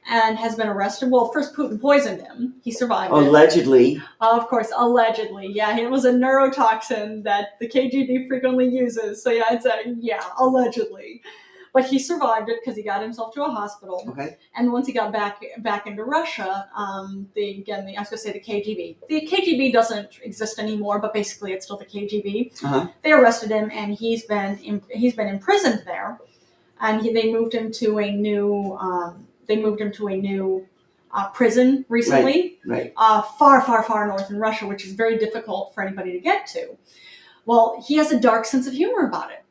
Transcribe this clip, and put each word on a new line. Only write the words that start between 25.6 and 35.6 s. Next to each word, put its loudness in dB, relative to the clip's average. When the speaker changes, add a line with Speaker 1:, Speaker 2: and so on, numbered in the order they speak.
Speaker 1:
there. -10
And 0
he, 0
they 2
moved 0
him -4
to 0
a -2
new, -2
um, -6
they 0
moved -2
him -4
to -6
a -2
new, -2
uh, -4
prison 4
recently. 2
Speaker 2:
Right, -2
right. -14
Speaker 1:
Uh, 6
far, 6
far, 2
far 0
north -4
in -6
Russia, -2
which -8
is -14
very 0
difficult -6